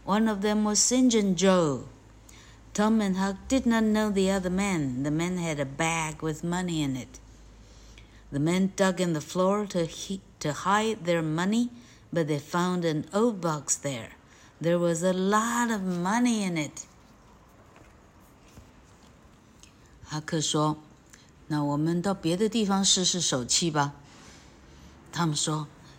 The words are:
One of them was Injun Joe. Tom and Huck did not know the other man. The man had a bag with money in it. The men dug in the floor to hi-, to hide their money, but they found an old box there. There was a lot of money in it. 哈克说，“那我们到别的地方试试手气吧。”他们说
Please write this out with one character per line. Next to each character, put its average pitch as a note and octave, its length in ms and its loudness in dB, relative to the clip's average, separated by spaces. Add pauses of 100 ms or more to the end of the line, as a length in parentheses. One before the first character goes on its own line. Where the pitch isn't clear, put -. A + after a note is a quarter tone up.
One G#3+ 240 2
of G3+ 140 -2
them G#3+ 220 2
was G#3 280 2
Injun A3+ 440 4
Joe. F3 520 2 (840)
Tom A3 260 2
and F#3+ 160 0
Huck F#3+ 200 -2 (120)
did C4 180 2
not A3+ 180 4
know G#3+ 260 2
the F#3+ 200 2
other F#3 200 0
man. E3+ 520 0
The D3 80 0
man F3 280 0
had E3 220 -2
a C#3+ 40 -2
bag D#3 580 -2
with D#3 220 -4
money F3 380 -2
in C3+ 140 0
it. - 240 -14 (1080)
The C#3 100 -2
men F#3 360 2
dug F#3+ 240 2
in F3 140 0
the D3+ 60 -2
floor F#3+ 480 0
to E3+ 180 0
hi-, G3 340 -10 (200)
to D3+ 120 -2
hide G#3+ 520 0
their E3+ 180 2
money, F#3 480 0 (420)
but E3 140 0
they D3 120 -2
found F3+ 460 -2
an D3+ 280 -2
old G#3+ 280 2
box D#3 360 -4
there. B2+ 340 -8 (500)
There E3+ 180 2
was E3+ 240 0
a F#3 120 2
lot A3 560 0
of G#3 120 -2
money G3+ 600 0
in F3 160 -4
it. - 280 -8 (3250)
哈 D#3 160 -8
克 D#3 200 -2
说 D3+ 380 0 (720)
，“那 D3+ 140 0
我 C#3+ 140 0
们 E3 240 0
到 F#3+ 140 -2
别 E3 200 -2
的 G#3+ 140 2
地 A3 160 0
方 G3 180 2
试 F#3+ 220 2
试 F3 160 0
手 C3+ 240 -2
气 E3 260 0
吧。” C#3+ 220 0 (1200)
他 E3+ 140 0
们 D3+ 100 0
说 D3+ 320 -2 (300)